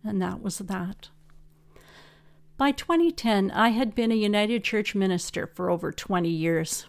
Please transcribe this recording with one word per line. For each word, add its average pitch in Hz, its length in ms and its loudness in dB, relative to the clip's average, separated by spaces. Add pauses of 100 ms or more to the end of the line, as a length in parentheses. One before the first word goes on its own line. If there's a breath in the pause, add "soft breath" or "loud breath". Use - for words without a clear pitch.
And 208 160 -2
that 185 220 -4
was 196 160 -6
that. 185 500 -6 (1500 soft breath)
By 277 140 4
twenty 330 380 2
ten, 208 420 2
I 226 180 4
had 226 240 0
been 226 180 0
a 220 40 2
United 214 480 2
Church 214 300 -2
minister 185 520 0
for 180 240 -4
over 170 220 0
twenty 175 360 0
years. 165 600 0